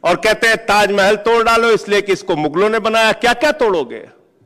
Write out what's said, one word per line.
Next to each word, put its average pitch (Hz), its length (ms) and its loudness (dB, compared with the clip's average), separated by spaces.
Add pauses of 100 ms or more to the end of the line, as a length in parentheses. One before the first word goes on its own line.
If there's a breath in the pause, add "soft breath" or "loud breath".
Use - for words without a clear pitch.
और 170 120 2
कहते 214 320 0
हैं 220 80 2
ताजमहल 202 600 2
तोड़ 226 280 0
डालो 226 260 2
इसलिए 202 320 0
कि 196 100 -2
इसको 180 240 -2
मुगलों 151 340 0
ने 220 80 -2
बनाया। 220 340 0
क्या 240 200 0
क्या 294 200 0
तोड़ोगे, 180 460 -2 (480)